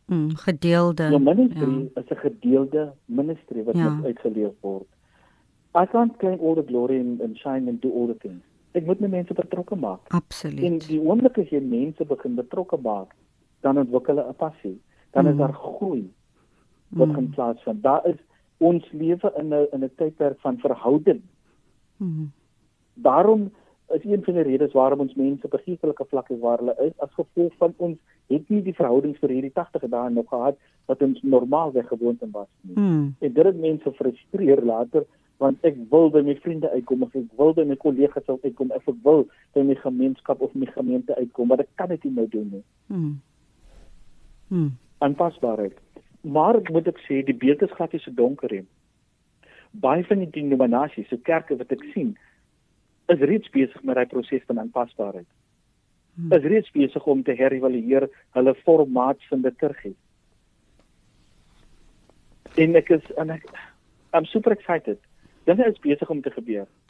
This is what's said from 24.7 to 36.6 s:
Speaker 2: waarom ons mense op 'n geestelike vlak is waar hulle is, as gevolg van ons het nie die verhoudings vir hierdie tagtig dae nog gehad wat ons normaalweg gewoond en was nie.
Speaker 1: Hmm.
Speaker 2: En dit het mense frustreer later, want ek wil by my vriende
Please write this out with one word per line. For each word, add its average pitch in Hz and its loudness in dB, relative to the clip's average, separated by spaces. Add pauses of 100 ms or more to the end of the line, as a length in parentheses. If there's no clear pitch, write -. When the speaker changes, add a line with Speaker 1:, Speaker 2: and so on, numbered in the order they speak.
Speaker 2:
waarom 135 2
ons 135 -4
mense 139 -2
op 139 -12
'n 135 0
geestelike 160 -6
vlak 131 -6
is 123 -6
waar 117 0
hulle 120 -2
is, 151 -2
as 139 -8
gevolg 170 -2
van 170 0
ons 170 -6 (300)
het 151 -2
nie 208 2
die 180 -4
verhoudings 139 0
vir 147 0
hierdie 131 -4
tagtig 165 -6
dae 120 -2
nog 117 -2
gehad 131 -2 (280)
wat 131 -2
ons 135 0
normaalweg 131 2
gewoond 120 -2
en 110 -10
was 101 -10 (140)
nie. 180 -12
Speaker 1:
Hmm. 156 0
Speaker 2:
En 139 -4
dit 151 6
het 185 2
mense 156 -2
frustreer 139 0
later, 120 0 (320)
want 135 2
ek 156 2 (140)
wil 160 8
by 151 4
my 143 0
vriende 160 -4